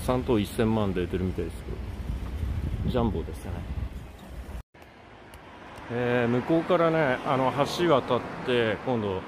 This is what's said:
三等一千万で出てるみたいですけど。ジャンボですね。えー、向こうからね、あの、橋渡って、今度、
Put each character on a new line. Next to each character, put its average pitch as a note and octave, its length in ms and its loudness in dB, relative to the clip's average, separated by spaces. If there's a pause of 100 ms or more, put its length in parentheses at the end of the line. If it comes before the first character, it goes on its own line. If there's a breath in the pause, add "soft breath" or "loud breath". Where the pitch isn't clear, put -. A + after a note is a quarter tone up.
三 B2+ 200 2
等 A#2+ 160 4
一 G2 100 0
千 A2 240 2
万 G#2+ 180 2
で F2+ 100 0
出 F2 60 0
て F2+ 120 -2
る F2+ 60 0
み F2+ 80 0
た F2 100 -2
い - 20 -4
で E2+ 60 -6
す - 120 -10
け - 60 -10 (1160)
ど。 - 60 0
ジ B2 60 2
ャ A#2+ 60 4
ン A2+ 80 2
ボ E2+ 100 -2
で D2+ 100 -6
す - 140 -10
ね。 F#2 60 -8 (2500)
え A#2+ 360 2
ー、 - 0 -
向 B2 140 4
こ E3 160 4
う E3 60 2
か F3+ 140 4
ら E3+ 120 6
ね、 D#3 380 4
あ C3+ 100 2
の、 B2+ 160 4 (240)
橋 E3+ 160 4
渡 B2 240 4
っ A2 40 0 (260)
て、 A#2 360 2
今 B2 160 2
度、 G2 280 -2